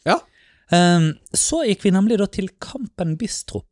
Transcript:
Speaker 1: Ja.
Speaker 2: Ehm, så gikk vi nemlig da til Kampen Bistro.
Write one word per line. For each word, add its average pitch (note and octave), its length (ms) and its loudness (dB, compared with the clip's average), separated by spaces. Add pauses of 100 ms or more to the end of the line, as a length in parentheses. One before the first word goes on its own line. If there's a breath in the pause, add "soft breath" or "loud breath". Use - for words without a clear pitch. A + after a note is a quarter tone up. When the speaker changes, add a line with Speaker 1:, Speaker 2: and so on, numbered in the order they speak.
Speaker 1:
Ja. E3+ 120 2 (540 soft breath)
Speaker 2:
Ehm, F3 460 4 (160)
så D#4 320 -2
gikk G3+ 160 -2
vi G3+ 80 2
nemlig G3+ 280 2
da G3+ 80 2
til F#3+ 220 -6 (120)
Kampen F3 580 -8
Bistro. - 540 -8